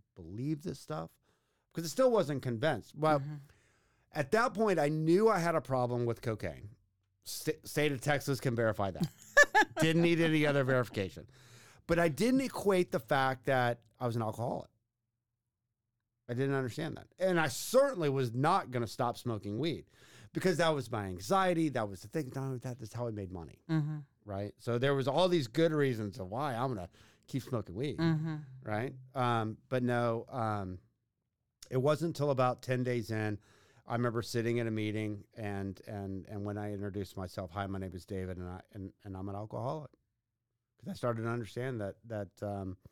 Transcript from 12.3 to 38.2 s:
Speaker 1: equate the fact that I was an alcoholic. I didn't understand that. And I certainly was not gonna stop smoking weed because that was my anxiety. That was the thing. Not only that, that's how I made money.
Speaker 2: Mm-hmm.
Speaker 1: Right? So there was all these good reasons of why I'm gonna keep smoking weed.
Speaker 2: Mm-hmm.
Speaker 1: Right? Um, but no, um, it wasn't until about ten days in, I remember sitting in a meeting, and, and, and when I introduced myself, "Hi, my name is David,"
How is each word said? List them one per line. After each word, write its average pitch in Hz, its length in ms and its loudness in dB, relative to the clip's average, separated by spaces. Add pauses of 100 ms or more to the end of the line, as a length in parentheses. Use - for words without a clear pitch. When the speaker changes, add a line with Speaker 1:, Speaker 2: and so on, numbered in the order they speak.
Speaker 1:
equate 185 500 2
the 180 80 0
fact 131 460 0
that 123 340 2 (200)
I 127 60 0
was 117 100 0
an 117 60 0
alcoholic. 110 460 -4 (1600)
I 120 60 -4
didn't 139 200 0
understand 135 420 -4
that. - 120 -18 (100)
And 180 200 4
I 156 100 4
certainly 247 600 4
was 131 240 0
not 151 380 2
gonna 120 160 -2
stop 120 320 -2
smoking 107 400 -4
weed 135 260 -4 (480)
because 170 260 2
that 165 160 4
was 135 160 -4
my 107 160 -2
anxiety. 165 640 2
That 120 200 -2
was 98 140 -12
the 104 60 -14
thing. 135 260 -6
Not 131 100 -4
only 131 140 -4
that, 123 200 -8
that's 110 160 -12
how 120 120 -4
I 117 40 -4
made 101 220 -6
money. 85 280 -12 (100)
Speaker 2:
Mm-hmm. 151 280 0 (260)
Speaker 1:
Right? 101 340 -6
So 120 200 -2
there 139 160 2
was 135 140 0
all 165 200 4
these 165 200 2
good 156 240 2
reasons 120 460 0
of 92 100 -8
why 127 260 -4
I'm 123 140 -2
gonna 95 200 -6 (380)
keep 135 160 -4
smoking 101 320 -4
weed. 123 240 -4
Speaker 2:
Mm-hmm. 160 380 2 (260)
Speaker 1:
Right? 110 320 -4 (200)
Um, 117 440 2 (100)
but 127 140 0
no, 120 480 2
um, 104 480 -2 (920)
it 131 60 -2
wasn't 147 340 2
until 143 200 0
about 127 320 2
ten 127 220 0
days 120 260 -2
in, 107 280 0 (480)
I 123 80 -4
remember 117 280 0
sitting 117 360 0
in 113 100 0
a - 20 -2
meeting, 107 540 -2 (120)
and, 98 420 -6 (100)
and, 98 420 -8
and 101 140 -8
when 104 120 -4
I 104 160 -6
introduced 98 440 -6
myself, 92 340 -8
"Hi, 98 160 -4
my 98 140 -6
name 92 140 -8
is 87 120 -14
David," 92 320 -6